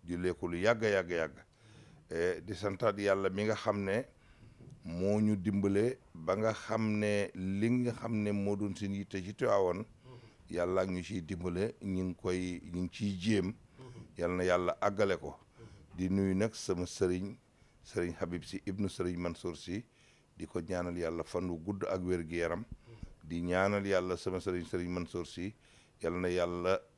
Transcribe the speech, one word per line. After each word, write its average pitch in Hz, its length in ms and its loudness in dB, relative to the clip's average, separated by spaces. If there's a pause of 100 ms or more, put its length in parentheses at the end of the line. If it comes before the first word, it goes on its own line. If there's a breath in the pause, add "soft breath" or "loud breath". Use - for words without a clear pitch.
jullee 87 260 0
ko 87 140 -4
lu 85 100 -2
yàgg, 110 260 4
yàgg, 98 280 2
yàgg. 80 240 -2 (720 loud breath)
Eh, 85 360 0
di 101 100 -6
santaat 98 440 0
Yàlla 98 300 4
mi 98 140 0
nga 107 120 2
xam 101 280 0
ne 101 220 0 (800 loud breath)
moo 92 340 2
ñu 107 160 4
dimbale 101 640 2 (140)
ba 82 240 0
nga 110 160 2
xam 110 460 0
ne 104 360 2
li 98 340 2
nga 123 220 2
xam 117 220 -4 (100)
ne 104 80 0
moo 101 240 2
doon 101 200 -2
seen 101 200 -4
yitte 98 280 -6
ci 101 120 -8
Tiwaawoon, 101 500 4 (640 loud breath)
Yàlla 90 320 2
ak 95 80 0
ñu 90 140 -2
ciy 98 220 -6
dimbale, 90 560 -2
ñu 92 220 -2
ngi 90 120 -2
koy, 92 460 -2 (120)
ñu 90 100 -2
ngi 87 100 -2
ciy 98 260 -2
jéem. 98 340 2 (640 loud breath)
Yal 87 140 0
na 90 120 0
Yàlla 90 380 4
àggale 98 380 2
ko. 73 160 -8 (640 loud breath)
Di 92 120 0
nuyu 95 260 4
nag 104 180 2
sama 90 320 -2
sëriñ, 92 500 0 (480 soft breath)
sëriñ 87 360 -2
Habib 87 240 -4
Sy - 220 -10
ibnu 98 220 -2
sëriñ 90 320 -2
Mansour 87 380 -4
Sy, 95 260 -8 (540 soft breath)
di 85 100 -8
ko - 140 -4
ñaanal 87 360 -2
Yàlla 82 260 -2
fan 90 260 -2
wu 85 100 -4
gudd 95 240 -4
ak 92 180 -2
wér 90 260 0
gi 85 100 -4
yaram. 85 260 0 (600 loud breath)
Di 85 180 -4
ñaanal 98 440 2
Yàlla 92 320 2
sama 92 220 -2
sëriñ, 90 260 -2
sëriñ 87 240 -2
Mansour 87 380 -4
Sy, 95 260 -8 (480 soft breath)
yal 85 120 0
na 90 160 0
Yàlla 87 500 2 (180)